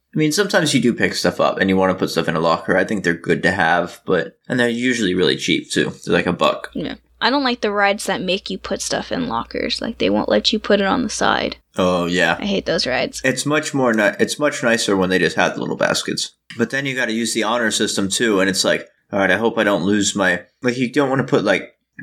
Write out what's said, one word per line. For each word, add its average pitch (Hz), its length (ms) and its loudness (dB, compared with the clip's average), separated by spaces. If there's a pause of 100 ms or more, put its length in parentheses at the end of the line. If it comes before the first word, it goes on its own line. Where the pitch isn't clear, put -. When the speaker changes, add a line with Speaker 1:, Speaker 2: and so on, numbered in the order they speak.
(160)
Speaker 1:
I - 20 -6
mean, 151 140 2
sometimes 185 420 0
you 135 80 4
do 117 120 4
pick 92 200 0
stuff - 280 -2
up - 180 0
and 98 100 2
you 95 80 4
wanna 95 180 4
put 87 140 -2
stuff 82 200 -2
in 82 60 0
a 80 40 0
locker. 82 380 0
I 92 80 2
think 101 180 -4
they're 85 100 2
good 82 300 -2
to 90 80 2
have, 87 540 0
but, 85 320 -2 (100)
and 127 120 -2
they're 120 100 2
usually 117 440 0
really 85 240 2
cheap, - 320 -2
too. - 220 0 (140)
They're, - 100 -2
like, 85 120 2
a 90 60 2
buck. - 400 -2
Speaker 2:
Yeah. - 220 -8 (260)
I 220 80 0
don't 277 140 0
like 247 180 -2
the 214 100 -2
rides 202 360 0
that 190 140 -2
make 185 280 -4
you 190 80 -6
put - 240 -6
stuff - 300 -4
in - 180 -4
lockers. - 520 -4
Like, - 160 -6
they - 120 0
won't - 180 0
let 214 240 2
you 214 80 2
put 208 220 2
it 196 40 0
on 220 180 0
the 220 60 -4
side. - 460 0 (220)
Speaker 1:
Oh, 90 280 2
yeah. 87 340 2
Speaker 2:
I - 60 -6
hate 196 200 -2
those 180 200 0
rides. - 380 -4
Speaker 1:
It's 131 220 0
much 151 280 -2
more 127 200 2
ni-, 104 260 4
it's - 180 0
much 143 240 -2
nicer 113 360 2
when 92 120 2
they 92 100 2
just 80 180 0
have 90 180 2
the - 60 -6
little - 160 -4
baskets. - 560 -2 (240)
But 117 140 0
then 139 140 -4
you 135 100 -4
gotta 120 180 -2
use 113 200 -2
the 113 100 0
honor 110 280 0
system, 101 380 0
too, 107 320 2
and 95 80 2
it's 95 160 0
like, 80 220 0 (240)
"All 101 80 0
right, 95 120 4
I 92 60 4
hope 113 200 0
I 110 60 4
don't 98 220 2
lose 101 300 2
my," 92 260 2 (200)
like, 123 160 -2
you 127 140 -2
don't 175 180 2
wanna 135 140 0
put, 127 220 0
like, 95 240 0 (340)